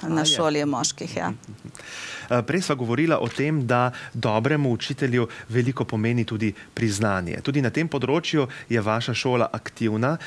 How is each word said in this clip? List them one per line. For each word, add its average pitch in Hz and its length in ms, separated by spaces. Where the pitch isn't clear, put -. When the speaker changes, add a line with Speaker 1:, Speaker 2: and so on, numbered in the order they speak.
Speaker 1:
na 160 200
Speaker 2:
A, - 20
je. 151 120
Speaker 1:
šoli 156 220
je 147 80
moških, 143 500
ja. 87 140
Speaker 2:
Mhm, 113 80
mhm. - 100
Eh, 123 120
prej 165 200
sva 151 120
govorila 127 460
o 117 80
tem, 143 380
da 123 240
dobremu 127 580
učitelju 123 540
veliko 117 360
pomeni 113 400
tudi 107 280
priznanje. 98 720
Tudi 139 200
na 117 80
tem 160 180
področju 143 580
je 117 120
vaša 110 340
šola 123 380
aktivna. 113 640